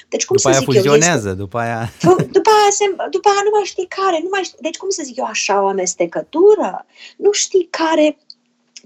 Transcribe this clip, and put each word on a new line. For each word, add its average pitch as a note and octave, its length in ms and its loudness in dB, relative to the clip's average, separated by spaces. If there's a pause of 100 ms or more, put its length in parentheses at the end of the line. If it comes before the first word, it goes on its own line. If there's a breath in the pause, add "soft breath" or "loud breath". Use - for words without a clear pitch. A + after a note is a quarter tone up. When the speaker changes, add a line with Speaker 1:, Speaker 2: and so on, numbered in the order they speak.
Speaker 1:
Deci, - 160 -4
cum - 100 0
Speaker 2:
După - 160 2
Speaker 1:
să C3+ 40 2
Speaker 2:
aia C3+ 40 2
Speaker 1:
zic C3 80 -2
eu, C3+ 80 0
este C#3 140 4
Speaker 2:
fuzionează, D3 440 2
după G2 240 -8
aia A#2 400 -4
Speaker 1:
Fu-, F4+ 180 4 (160)
după G4 180 2 (120)
aia G4+ 80 4
se, G#4 160 0 (240)
după F#4+ 200 0
aia G4+ 140 2
nu G#4 100 0
mai G#4 100 0
știi F4+ 240 -8
care, F#4+ 340 -2
nu F4 100 -6
mai G4 120 -4
știi, - 180 -14
deci, D#4+ 160 -8
cum F#4+ 120 -8
să F#4+ 160 -6
zic B3 120 -14
eu, A#3+ 80 -6
așa G3+ 380 -2
o G3 40 0
amestecătură, G3 1160 0 (320 loud breath)
nu G4+ 140 2
știi G4 380 -2
care, D#4 480 0 (680)